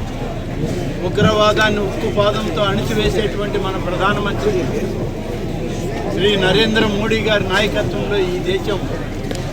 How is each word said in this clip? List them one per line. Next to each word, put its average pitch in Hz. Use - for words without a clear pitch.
ఉగ్రవాదాన్ని 214
ఉక్కుపాదంతో 208
అణిచివేసేటువంటి 202
మన 190
ప్రధానమంత్రి 196
శ్రీ 190
నరేంద్ర 220
మోడీ 214
గారి 208
నాయకత్వంలో 202
ఈ 180
దేశం 180